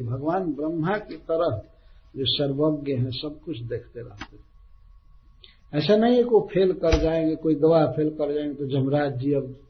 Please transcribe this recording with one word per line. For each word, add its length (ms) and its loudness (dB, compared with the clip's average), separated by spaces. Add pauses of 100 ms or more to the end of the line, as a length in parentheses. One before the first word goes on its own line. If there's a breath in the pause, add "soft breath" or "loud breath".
भगवान 480 -2
ब्रह्मा 460 -2
की 180 -12
तरह 400 -2 (600)
जो 100 -4
सर्वज्ञ 640 0
हैं, 180 -2
सब 340 -8
कुछ 160 -8
देखते 400 -10
रहते 360 -16
हैं। 60 -20 (1300 soft breath)
ऐसा 240 4
नहीं 200 4
है 60 4
कि 80 0
वो 220 4
फेल 200 4
कर 300 2
जाएंगे, 340 0
कोई 180 0
गवाह 320 4
फेल 240 -2
कर 240 -4
जाएंगे 200 -4
तो 120 -6
जमराज 520 0
जी 140 -2
अब 220 -2 (160)